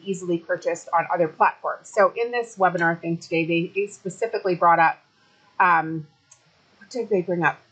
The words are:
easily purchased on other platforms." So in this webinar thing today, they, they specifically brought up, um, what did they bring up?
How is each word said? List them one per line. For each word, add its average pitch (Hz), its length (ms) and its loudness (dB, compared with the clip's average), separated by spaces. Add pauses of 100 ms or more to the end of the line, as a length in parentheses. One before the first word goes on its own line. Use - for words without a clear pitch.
easily 175 320 -2
purchased 170 560 -4
on 165 180 0
other 170 160 2
platforms." - 640 -2
So 196 260 4
in 233 140 -2
this 240 280 -6
webinar 170 440 0
thing 170 160 -2
today, 165 280 -2
they, 170 280 0
they 202 140 -2
specifically 202 640 -4
brought 170 260 4
up, 160 200 2 (600)
um, 160 460 2 (720)
what - 140 -20
did 220 180 -6
they 190 140 0
bring 175 200 -2
up? 151 160 0 (120)